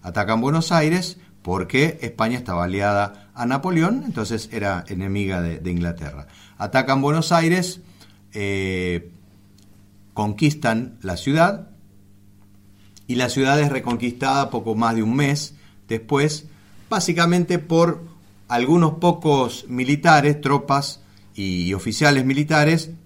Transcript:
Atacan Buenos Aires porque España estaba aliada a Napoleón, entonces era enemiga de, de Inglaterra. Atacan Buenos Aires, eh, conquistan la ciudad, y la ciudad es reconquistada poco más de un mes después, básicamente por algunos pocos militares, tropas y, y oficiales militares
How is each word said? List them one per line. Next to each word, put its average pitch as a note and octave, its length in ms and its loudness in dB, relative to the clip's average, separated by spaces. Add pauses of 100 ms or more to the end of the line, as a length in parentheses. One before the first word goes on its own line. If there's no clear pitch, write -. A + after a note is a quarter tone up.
Atacan G#2 400 -2
Buenos D#3+ 300 0
Aires E3+ 460 2 (260)
porque A2 580 0
España A2+ 360 -2
estaba F2 280 -2
aliada G2+ 720 -2
a A#2+ 100 -6
Napoleón, F3 600 0
entonces A2+ 460 -6
era G2 360 -4
enemiga F#2+ 540 -4
de, E2 180 -4
de F2 120 -6
Inglaterra. E2 560 -4 (300)
Atacan C3 440 0
Buenos D3+ 300 0
Aires, E3+ 500 2 (520)
eh, G2 800 -4 (1000)
conquistan A2+ 880 -2
la F#2 160 -6
ciudad, E3 520 0 (1400)
y B2 80 -4
la B2 140 0
ciudad C3+ 320 2
es D3 80 2
reconquistada B2+ 800 -2
poco A2+ 260 -4
más A#2 200 0
de A2+ 60 0
un A2+ 140 0
mes C#3+ 400 0 (320)
después, C#3 600 -2 (420)
básicamente F3 680 2
por E3 460 2 (460)
algunos D3+ 460 4
pocos D#3+ 720 0
militares, D3 720 4
tropas C#3 580 0 (340)
y, F#2 300 -2
y F#2 100 0
oficiales C3 520 2
militares D3+ 680 2 (140)